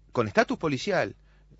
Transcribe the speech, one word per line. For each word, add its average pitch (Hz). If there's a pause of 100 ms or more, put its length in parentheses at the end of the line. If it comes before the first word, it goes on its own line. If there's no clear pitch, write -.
(120)
con 113
estatus 226
policial, 151 (440)